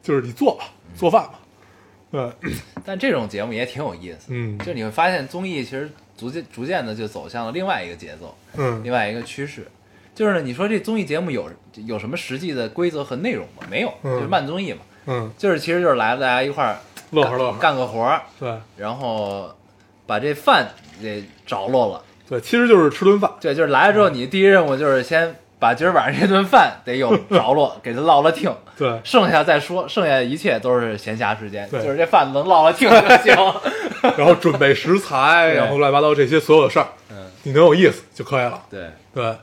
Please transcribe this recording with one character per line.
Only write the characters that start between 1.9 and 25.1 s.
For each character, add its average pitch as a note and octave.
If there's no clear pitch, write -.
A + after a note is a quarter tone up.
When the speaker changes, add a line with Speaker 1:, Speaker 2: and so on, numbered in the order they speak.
Speaker 1:
对。 B2+
Speaker 2:
但 G3
这 C4
种 A#2
节 G2+
目 A#2
也 A#2+
挺 C#3+
有 A2+
意 E2+
思。 -
Speaker 1:
嗯。 A#2
Speaker 2:
就 G2+
你 A2+
会 A2
发 E3
现 C#3+
综 F3+
艺 D3+
其 A#2
实 C3+
逐 A#2+
渐， D#3
逐 A#2
渐 E3
地 G#2+
就 A2
走 E2
向 A#2
了 A2+
另 F3+
外 B2+
一 F2
个 E2+
节 D#2+
奏， E2
Speaker 1:
嗯。 A#2+
Speaker 2:
另 A#2+
外 A2+
一 G#2
个 A#2
趋 C#3
势。 C3
就 G#3+
是 G3+
呢， E3+
你 B2+
说 E3+
这 G#3+
综 A3
艺 F3+
节 D3
目 F3+
有， A2+
有 A2+
什 G#2+
么 E3+
实 E3+
际 E3+
的 A#2+
规 F3
则 D3+
和 C3+
内 G#3
容 F#2
吗？ -
没 A2+
有， A#3
Speaker 1:
嗯。 C3
Speaker 2:
就 B2+
是 C#3
慢 D#3+
综 E3+
艺 E3
嘛。 D#2
Speaker 1:
嗯。 A#2
Speaker 2:
就 G3
是， D#3
其 E3
实 F3
就 F3
是 C#3+
来 A#2
了 C3+
大 C3+
家 B2+
一 C#3
块 C#3
儿 G#2
Speaker 1:
乐 D#3
呵 B2
乐 B2+
呵。 G#2
Speaker 2:
干， D#3
干 C#3
个 B2+
活 A2+
儿。 D3+
Speaker 1:
对。 A#2+
Speaker 2:
然 G#2+
后 G2+
把 A2
这 D3
饭 C3
给 G#2
着 G2+
落 A#2+
了。 D2+
Speaker 1:
对， B2+
其 -
实 A#3+
就 G3+
是 D3
吃 C#3+
顿 G3+
饭。 G3
Speaker 2:
对， C#3+
就 D#3+
是 D3
来 C#3+
了 G#3
之 G#3+
后， G3
你 C3
第 F#3
一 F#3+
任 G3
务 C3+
就 D3
是 C3
先 E3